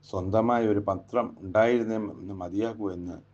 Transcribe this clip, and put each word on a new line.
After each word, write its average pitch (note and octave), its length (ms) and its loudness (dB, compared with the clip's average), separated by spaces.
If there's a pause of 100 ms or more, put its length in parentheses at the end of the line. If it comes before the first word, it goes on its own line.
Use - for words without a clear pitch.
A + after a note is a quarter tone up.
സ്വന്തമായ A2 600 2
ഒരു G#2 140 4
പത്രം G2+ 460 -2 (120)
ഉണ്ടായിരുന്നേ A2 600 2
മ-, F#2+ 380 -8
മതിയാകൂ G2+ 540 -4
എന്ന് F2 260 -8 (180)